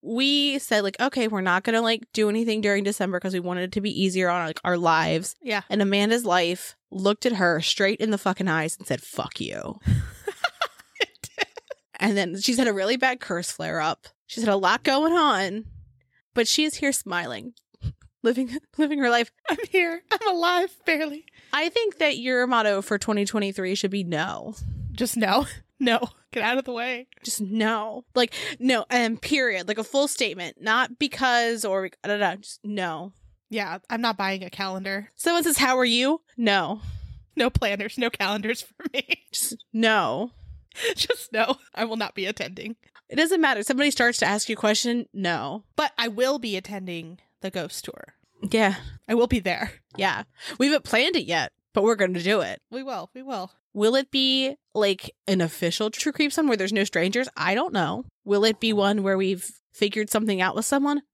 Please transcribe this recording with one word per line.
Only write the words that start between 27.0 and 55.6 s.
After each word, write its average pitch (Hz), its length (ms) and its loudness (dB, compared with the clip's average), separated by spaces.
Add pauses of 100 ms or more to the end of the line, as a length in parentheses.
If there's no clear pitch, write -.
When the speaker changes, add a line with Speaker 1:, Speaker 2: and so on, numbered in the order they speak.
Speaker 1:
Just - 200 -6
no. 214 640 -2 (100)
Like, 240 180 2 (260)
no, 247 300 2
and 233 320 2
period. 226 460 0
Like, 208 100 -2
a 220 60 -4
full 277 240 2
statement. 180 540 -4
Not 240 360 0
because 240 680 2
or, 190 240 0
da, - 60 -20 (120)
da, 208 100 0
da. 190 200 0
Just - 260 -18
no. 185 480 -6 (380)
Speaker 2:
Yeah, 190 300 -4 (100)
I'm 233 100 -2
not 233 160 0
buying 190 260 -4
a 185 80 -12
calendar. 196 680 -6
Speaker 1:
Someone 339 260 2
says, 320 140 0
"How 262 200 2
are 254 80 4
you?" 254 360 4 (160)
No. 202 440 2 (540)
Speaker 2:
No 262 140 2
planners, 208 480 -2
no 240 120 2
calendars 208 520 -2
for - 120 -18 (200)
me. - 340 -2
<laughs> - 60 -20
Speaker 1:
Just - 240 -4 (160)
no. 220 580 2 (640)
Speaker 2:
Just - 380 -4
no. 220 240 0 (160)
I 208 100 -4
will 220 140 -4
not 208 180 -6
be 190 100 -4
attending. 196 520 -8 (320)
Speaker 1:
It - 80 -4
doesn't 330 240 4
matter. 262 200 2
Somebody 277 300 4
starts 240 280 2
to 214 60 4
ask 208 220 0
you 226 60 -2
a 208 40 -4
question, 233 560 2
no. 175 520 -4 (100)
Speaker 2:
But 302 220 0
I 233 100 0
will 254 320 0
be 226 160 -4
attending 185 640 -10 (220)
the 190 100 -6
ghost 170 320 -8
tour. - 320 -16 (340)
Speaker 1:
Yeah. 202 260 4 (340)
Speaker 2:
I 214 40 2
will 240 140 4
be 233 120 2
there. 180 340 -4 (240)
Speaker 1:
Yeah. 190 260 -2 (340)
We 262 100 4
haven't 294 180 2
planned 302 320 2
it 214 80 -2
yet, 160 260 -2 (220)
but 208 100 2
we're 226 120 6
gonna 185 260 0
do 196 180 2
it. 101 220 -4 (100)
Speaker 2:
We 247 100 -8
will. 240 320 -8
We 254 100 -16
will. 220 280 -8 (220)
Speaker 1:
Will 214 220 4
it 269 140 2
be, 262 460 2 (180)
like, 202 380 0 (160)
an 190 140 2
official 175 480 -2